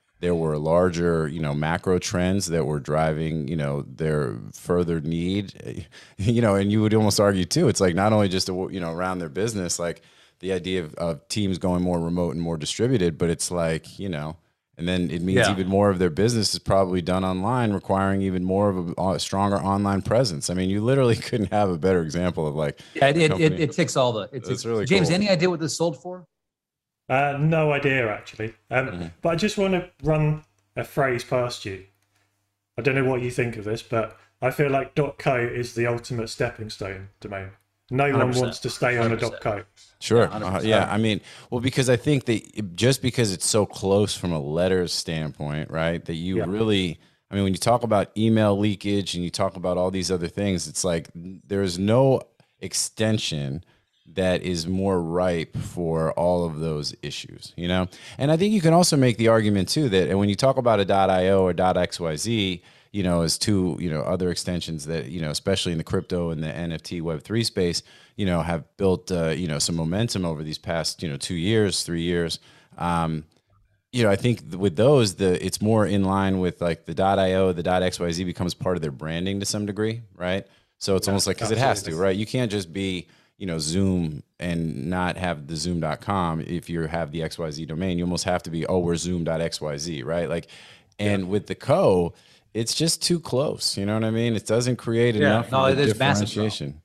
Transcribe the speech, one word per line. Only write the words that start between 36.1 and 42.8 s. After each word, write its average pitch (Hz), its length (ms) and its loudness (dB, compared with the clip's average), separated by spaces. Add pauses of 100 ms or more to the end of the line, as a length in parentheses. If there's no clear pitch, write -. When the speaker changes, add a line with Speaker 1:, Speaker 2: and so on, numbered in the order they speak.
Speaker 3:
stepping 113 400 -6
stone 98 400 -10 (120)
domain. 98 300 -10 (400)
No 135 140 4
one 139 80 2
Speaker 2:
Hundred 131 160 4
percent. 123 160 2
Speaker 3:
wants - 160 -6
to 123 100 -4
stay 123 260 0
on - 0 -
a 117 60 2
Speaker 2:
Hundred 113 160 2
percent. 117 140 -2
Speaker 3:
dot - 80 -14
co. 101 220 -4 (360)
Speaker 1:
Sure. 117 240 4
Speaker 2:
Yeah, 92 60 4
hundred 107 160 -6
Speaker 1:
Uh, 92 80 -4
Speaker 2:
percent. 85 140 0
Speaker 1:
yeah. 104 240 4
I 101 60 0
mean, 107 240 2 (300)
well, 123 100 -2
because 127 280 0
I 123 60 6
think 143 300 0
that - 320 -2
it, 95 180 -8
just 123 280 2